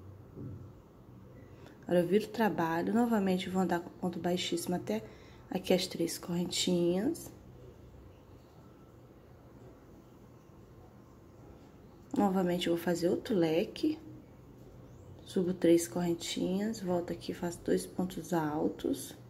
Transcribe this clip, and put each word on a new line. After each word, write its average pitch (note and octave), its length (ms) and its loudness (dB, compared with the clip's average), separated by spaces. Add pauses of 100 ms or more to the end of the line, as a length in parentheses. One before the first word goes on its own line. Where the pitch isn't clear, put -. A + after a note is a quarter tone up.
(1800)
Agora, F3 200 4
eu E3 60 2
viro G#3+ 180 4
o - 60 -10
trabalho, F3 640 2
novamente G3 560 2
vou F#3 140 2
andar F3 160 2
com F3 100 -10
ponto F3+ 300 -4
baixíssimo F3 560 0
até G#3 280 -2 (460)
aqui F#3 240 2
as F#3 140 4
três - 320 -2
correntinhas. F3+ 1120 0 (4000)
Novamente, F#3 500 2
eu E3+ 80 4
vou E3+ 80 -2
fazer E3+ 240 2
outro - 260 0
leque, F3+ 640 2 (1300)
subo F#3 300 0
três E3+ 340 8
correntinhas, F3+ 920 -2
volto F3 320 0
aqui, F3+ 200 -6
faço F3 300 -6
dois F#3 220 2
pontos F3+ 480 -4
altos D#3 840 0 (140)